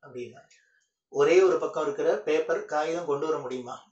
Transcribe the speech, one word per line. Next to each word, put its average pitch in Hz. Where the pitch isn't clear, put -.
அப்படின்னு. 123
"ஒரே 160
ஒரு 165
பக்கம் 156
இருக்கிற 151
paper 160
காகிதம் 160
கொண்டு 143
வர 156
முடியுமா?" 127